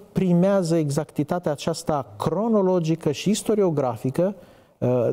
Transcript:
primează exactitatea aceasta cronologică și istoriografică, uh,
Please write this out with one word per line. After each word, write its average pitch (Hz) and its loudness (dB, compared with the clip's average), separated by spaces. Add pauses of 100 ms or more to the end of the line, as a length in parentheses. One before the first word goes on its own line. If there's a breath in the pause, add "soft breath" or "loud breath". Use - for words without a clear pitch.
(120)
primează 180 2
exactitatea 156 -2
aceasta 156 -4 (100)
cronologică 180 0
și - -2
istoriografică, 170 0 (440 loud breath)
uh, 123 2